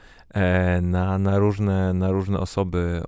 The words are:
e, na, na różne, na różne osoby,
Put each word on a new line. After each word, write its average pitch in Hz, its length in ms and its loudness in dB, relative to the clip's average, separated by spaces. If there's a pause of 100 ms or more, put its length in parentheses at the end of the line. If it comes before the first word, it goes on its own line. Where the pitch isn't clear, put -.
(340)
e, 90 460 2
na, 90 380 0
na 98 200 2
różne, 98 540 0
na 92 180 0
różne 95 300 -2
osoby, 87 680 -2